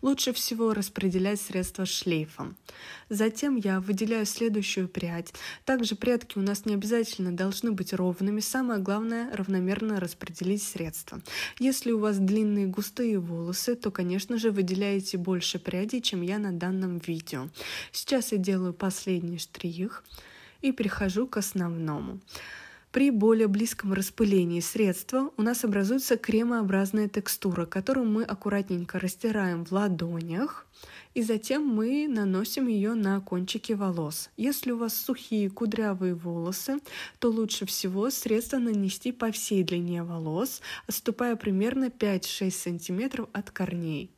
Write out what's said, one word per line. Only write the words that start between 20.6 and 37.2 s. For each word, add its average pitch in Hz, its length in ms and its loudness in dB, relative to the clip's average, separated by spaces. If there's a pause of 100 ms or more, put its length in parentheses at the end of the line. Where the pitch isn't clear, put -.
и 269 100 2
перехожу 208 560 0
к - 80 -4
основному. 165 840 -2 (720)
При 269 200 6
более 220 340 8
близком 208 460 2
распылении 190 680 4
средства 220 800 2
у 220 60 2
нас 240 220 2
образуется 220 520 2
кремообразная 214 920 2
текстура, 190 560 -2
которую 226 440 0
мы 214 160 4
аккуратненько 196 720 -2
растираем 185 680 0
в 160 60 -10
ладонях, 175 960 -2 (480)
и 247 80 2
затем 226 420 2
мы 262 440 2
наносим 214 580 2
её 220 300 2
на 196 240 2
кончики 190 540 -2
волос. 170 600 -2
Если 262 360 0
у 233 40 0
вас 226 200 -2
сухие 214 540 0
кудрявые 202 680 0
волосы, 170 640 -4 (400)